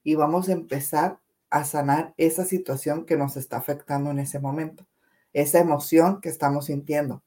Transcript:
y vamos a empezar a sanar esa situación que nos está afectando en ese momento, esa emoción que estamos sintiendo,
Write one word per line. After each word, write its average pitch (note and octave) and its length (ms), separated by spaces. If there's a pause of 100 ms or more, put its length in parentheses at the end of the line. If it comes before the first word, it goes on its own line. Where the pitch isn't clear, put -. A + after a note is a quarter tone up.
y D#3 120
vamos D#3+ 340
a F#3 40
empezar D#3+ 680 (300)
a D3 160
sanar D3 520
esa E3 280
situación D#3+ 600
que D#3+ 120
nos C#3 180
está B2+ 220
afectando C#3+ 540
en C#3+ 80
ese C#3 200
momento, D3 460 (480)
esa D3 260
emoción E3 640
que E3+ 80
estamos C#3+ 380
sintiendo, C#3+ 600